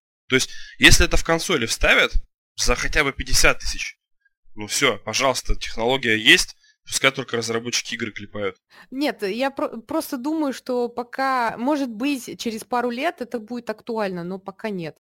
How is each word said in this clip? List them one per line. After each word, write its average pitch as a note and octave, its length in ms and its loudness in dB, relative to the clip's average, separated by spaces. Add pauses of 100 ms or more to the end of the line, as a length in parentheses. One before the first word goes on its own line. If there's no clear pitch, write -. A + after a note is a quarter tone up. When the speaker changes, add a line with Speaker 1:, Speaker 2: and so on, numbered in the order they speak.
(300)
Speaker 1:
То B2+ 60 2
есть, - 140 2 (300)
если E3+ 260 10
это E3 120 0
в - 60 2
консоли E3 440 0
вставят D3+ 460 2 (420)
за - 200 2
хотя - 280 0
бы C#3 100 0
пятьдесят - 460 4
тысяч, - 400 -8 (560)
ну G#2 100 -8
все, A2 320 0
пожалуйста, B2 580 0
технология A#2+ 640 0
есть, C3+ 380 4 (300)
пускай - 260 0
только B2 260 -6
разработчики A#2 580 -4
игры A2 160 -6
клепают. G2+ 440 -6 (340)
Speaker 2:
Нет, C4+ 320 -4
я A3+ 300 -2
про-, C#4 300 -6
просто D4 360 -6
думаю, D4 360 -2
что B3 360 -4
пока, B3 680 -2
может C4+ 320 0
быть, A#3+ 500 -6
через A3+ 240 -6
пару A#3+ 260 -2
лет C#4 320 -4
это A#3+ 180 -8
будет A#3+ 300 -10
актуально, G#3+ 540 -6
но F#3 160 -8
пока F#3+ 320 -10
нет. E3+ 240 -8 (120)